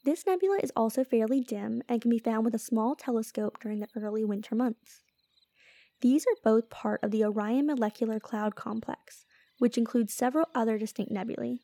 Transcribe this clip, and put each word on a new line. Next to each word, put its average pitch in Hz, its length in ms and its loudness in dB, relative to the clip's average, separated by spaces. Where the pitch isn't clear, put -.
This 294 200 0
nebula 381 380 2
is 254 140 -2
also 226 260 2
fairly 240 380 2
dim 220 480 -4
and 233 120 0
can 233 120 4
be 226 80 2
found 226 240 0
with 233 100 2
a 220 60 -2
small 233 340 0
telescope 220 640 -4
during 214 200 -6
the 208 160 -8
early 214 280 -2
winter 208 300 -2
months. 233 460 -2
These 262 260 4
are - 180 2
both 226 260 4
part - 320 -4
of 214 80 0
the 214 140 2
Orion 214 420 0
Molecular 220 540 -2
Cloud 214 340 -4
Complex, - 720 -10
which 240 180 2
includes 233 380 0
several 269 400 0
other 226 240 0
distinct 214 320 -6
nebulae. 233 540 -4